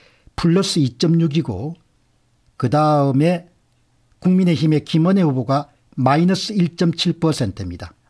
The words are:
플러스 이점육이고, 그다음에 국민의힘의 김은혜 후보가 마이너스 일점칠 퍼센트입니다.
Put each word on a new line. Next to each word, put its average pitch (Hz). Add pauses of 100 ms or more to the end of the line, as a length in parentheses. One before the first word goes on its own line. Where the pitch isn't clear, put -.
(380)
플러스 175
이점육이고, 156 (840)
그다음에 147 (720)
국민의힘의 165
김은혜 180
후보가 135 (280)
마이너스 165
일점칠 175
퍼센트입니다. 92 (180)